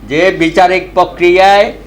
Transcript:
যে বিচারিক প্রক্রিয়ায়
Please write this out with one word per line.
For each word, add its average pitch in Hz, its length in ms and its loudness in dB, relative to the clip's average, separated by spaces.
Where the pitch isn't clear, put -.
যে 151 120 -2
বিচারিক 180 420 0
প্রক্রিয়ায় 190 680 2